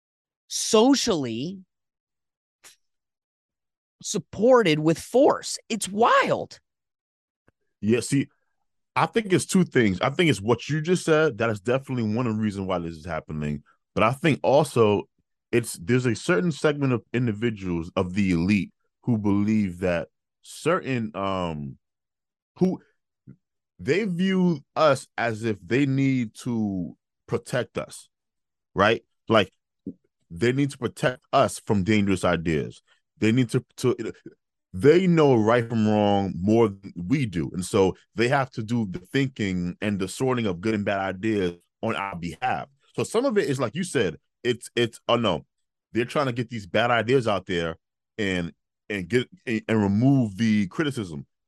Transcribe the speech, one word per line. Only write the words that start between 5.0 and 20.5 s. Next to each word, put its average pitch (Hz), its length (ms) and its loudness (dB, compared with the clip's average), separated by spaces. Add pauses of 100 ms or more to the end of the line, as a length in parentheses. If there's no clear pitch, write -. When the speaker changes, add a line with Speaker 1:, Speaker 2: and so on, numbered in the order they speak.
Speaker 1:
It's 214 180 -6
wild. 226 720 0 (1200)
Speaker 2:
Yeah, 113 200 2
see, 139 260 -2 (680)
I 139 100 2
think 214 280 -2
it's 139 120 2
two 185 180 4
things. 101 380 2
I 135 80 2
think 156 200 0
it's 95 120 0
what 117 280 0
you 156 120 -2
just 180 220 -2
said. 156 340 2
That 120 120 0
is 104 100 -4
definitely 123 560 -2
one 123 120 0
of 110 80 0
the 110 60 -2
reasons 98 260 -2
why 92 120 -2
this 82 160 -8
is 76 100 -16
happening. 76 580 -6 (300)
But 104 100 0
I 113 80 4
think 139 320 0
also 113 600 2 (480)
it's, 117 300 0
there's 123 240 0
a 113 100 0
certain 180 360 0
segment 143 420 0
of 113 100 -2 (100)
individuals 101 800 -2
of 90 180 -8
the 95 180 2
elite 87 400 0 (320)
who 120 140 0
believe 101 640 0
that 87 280 -2 (340)
certain, 131 720 -4